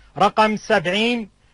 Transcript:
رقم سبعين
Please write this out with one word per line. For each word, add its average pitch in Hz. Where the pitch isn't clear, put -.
رقم 214
سبعين 208